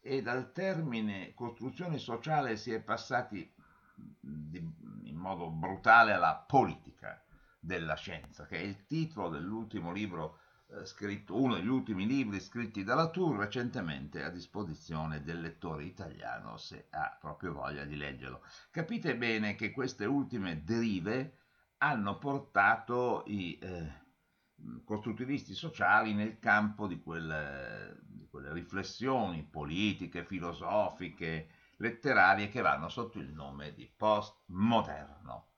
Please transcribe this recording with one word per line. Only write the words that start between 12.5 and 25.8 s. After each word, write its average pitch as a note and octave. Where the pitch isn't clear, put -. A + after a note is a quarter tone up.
da A2+
Latour, E3
recentemente F2+
a D#2
disposizione D#2+
del E2
lettore D#2+
italiano, A#1+
se -
ha -
proprio D#2+
voglia C#2+
di D2
leggerlo. C2
Capite E3
bene A2
che G#2
queste B2
ultime G#2
derive A2
hanno G#2+
portato B2
i, F#2+
eh, E2+
costruttivisti A2+
sociali A2